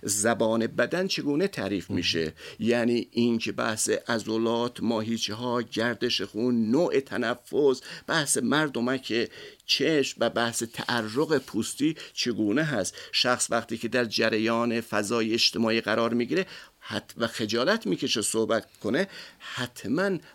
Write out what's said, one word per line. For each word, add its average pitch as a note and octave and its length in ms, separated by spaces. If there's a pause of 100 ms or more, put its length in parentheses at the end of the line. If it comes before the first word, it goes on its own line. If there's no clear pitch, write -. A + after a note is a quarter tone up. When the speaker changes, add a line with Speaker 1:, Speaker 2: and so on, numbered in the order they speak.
Speaker 1:
زبان A2+ 640
بدن D#3+ 400
چگونه D3 400
تعریف G2 440
Speaker 2:
مهم. G2+ 60
Speaker 1:
می‌شه. E2 360 (260)
یعنی A#2 520
این A#2+ 260
که A2+ 140
بحث A2 380
عضلات، A2+ 920
ماهیچه‌ها، A2+ 800
گردش A2+ 600
خون، A2+ 500
نوع C#3+ 280
تنفس، B2+ 840 (260)
بحث C#3+ 300
مردمک B2 920 (360)
چشم C#3+ 540
و A#2 100
بحث A#2 340
تعرق A#2+ 760
پوستی C3 580 (180)
چگونه A2 500
هست. B2 320 (160)
شخص - 380
وقتی A2+ 280
که A#2 100
در B2 180
جریان A2+ 760
فضای A2 520
اجتماعی A2+ 480
قرار A2+ 320
می‌گیره C3 320 (340)
حت-، - 380
و A#2 100
خجالت A#2+ 600
می‌کشه C#3 340
صحبت A2 440 (180)
کنه، C3+ 240 (320)
حتماً D3+ 800 (180)